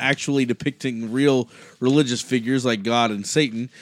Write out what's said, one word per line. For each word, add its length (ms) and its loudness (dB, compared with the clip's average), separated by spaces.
actually 460 0
depicting 680 -4
real 380 2
religious 420 2
figures 420 -2
like 180 0
God 280 2
and 160 -6
Satan. 420 -2